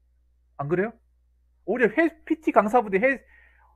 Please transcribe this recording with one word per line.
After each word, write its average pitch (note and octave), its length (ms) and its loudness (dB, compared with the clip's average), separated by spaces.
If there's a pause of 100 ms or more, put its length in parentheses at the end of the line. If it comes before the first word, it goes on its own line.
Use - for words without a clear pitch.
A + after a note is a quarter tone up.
(580)
안 C#3+ 120 -8
그래요? F#3+ 240 -2 (720)
오히려 A#3 300 0
회-, D#4+ 300 0
피티 - 260 -4
강사분들, G#3 520 2
해-, C4+ 200 -2 (520)